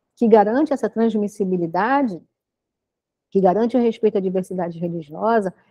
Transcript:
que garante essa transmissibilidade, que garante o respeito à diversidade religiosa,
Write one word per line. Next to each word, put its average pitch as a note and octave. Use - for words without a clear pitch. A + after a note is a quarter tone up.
que A#3+
garante A3
essa A3+
transmissibilidade, G#3
que G3
garante G3+
o B3+
respeito A3+
à G3
diversidade F#3
religiosa, F3